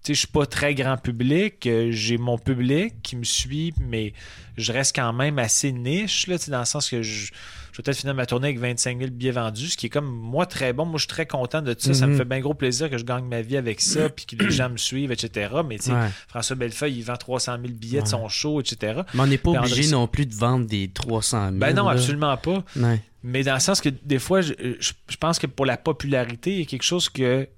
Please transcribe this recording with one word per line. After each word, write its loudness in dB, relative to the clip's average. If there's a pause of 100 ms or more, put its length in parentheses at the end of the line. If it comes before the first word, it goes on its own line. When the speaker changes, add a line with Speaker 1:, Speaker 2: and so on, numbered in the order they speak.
Speaker 1:
tu -8
sais, 2
je 2
suis -2
pas 2
très 0
grand 2
public, 0
euh, 4
j'ai 0
mon 0
public 2
qui -8
me -6
suit, -2
mais -2 (440)
je -2
reste 2
quand 0
même 0
assez 2
niche, -2
là, 0
tu -6
sais, -8
dans 0
le -2
sens -2
que -2
je, -6 (460)
je -12
vais -
peut-être -2
finir -2
ma 0
tournée 0
avec -2
vingt-cinq -2
mille -4
billets -2
vendus, -2
ce -2
qui -8
est -2
comme, -2
moi, -2
très -2
bon. 0
Moi, -4
je 0
suis -2
très -4
content -2
de -2
ça. 2
Ça 6
me 6
Speaker 2:
Mhm. 4
Speaker 1:
fait 2
bien -2
gros 0
plaisir 0
que -4
je -4
gagne -2
ma -2
vie -2
avec -2
ça, 2
puis -8
que -12
les 0
gens 2
me -6
suivent, -2
et -4
cetera. -2
Mais, -4
tu -6
sais, 2
Speaker 2:
Ouais. 4 (200)
Speaker 1:
François -4
Bellefeuille, -2
il -8
vend -6
trois -4
cent -2
mille -8
billets -2
de 2
Speaker 2:
Ouais. 2
Speaker 1:
son -2
show, 0
et -2
cetera. -2
Speaker 2:
Mais 2
on 6
n'est 6
pas 2
Speaker 1:
Puis 4
Speaker 2:
obligé 2
Speaker 1:
André 4
Speaker 2:
non 4
plus 0
de -6
vendre 2
des 0
trois 0
cent 0
mille, 0
Speaker 1:
Ben 4
non, 4
Speaker 2:
là. 4
Speaker 1:
absolument 2
pas. 0 (120)
Speaker 2:
Ouais. 4 (240)
Speaker 1:
Mais 0
dans 2
le 2
sens 2
que 4
des 0
fois, 4
je, 0 (260)
je, -2 (160)
je -6
pense 2
que 0
pour 0
la 2
popularité, 0
il 0
y 0
a -2
quelque -6
chose 0
que 2 (120)